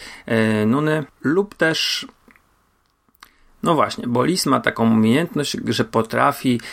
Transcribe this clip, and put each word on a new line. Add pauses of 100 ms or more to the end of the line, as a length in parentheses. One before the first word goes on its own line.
(260)
e,
Nuny, (180)
lub
też, (1600)
no
właśnie,
bo
lis
ma
taką
umiejętność, (120)
że
potrafi (120)